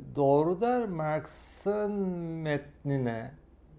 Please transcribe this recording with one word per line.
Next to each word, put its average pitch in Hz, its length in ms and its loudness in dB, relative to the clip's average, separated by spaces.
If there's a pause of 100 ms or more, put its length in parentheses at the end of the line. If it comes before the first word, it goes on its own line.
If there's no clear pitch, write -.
(160)
doğrudan 180 720 4
Marx'ın 175 1040 -2 (280)
metnine, 143 1120 -2 (440)